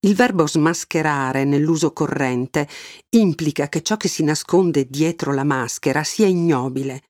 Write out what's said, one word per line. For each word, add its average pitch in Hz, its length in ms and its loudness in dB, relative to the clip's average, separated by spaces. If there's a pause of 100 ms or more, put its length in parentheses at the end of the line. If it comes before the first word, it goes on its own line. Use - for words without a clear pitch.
Il 202 120 4
verbo 196 320 2
smascherare 147 960 0
nell'uso 147 480 2
corrente 139 760 -2 (400)
implica 156 580 2
che 160 140 -4
ciò 214 160 -4
che 196 100 -4
si - 160 -2
nasconde 151 640 2
dietro 143 460 -2
la 135 100 0
maschera 135 600 -2
sia 208 240 0
ignobile 135 840 0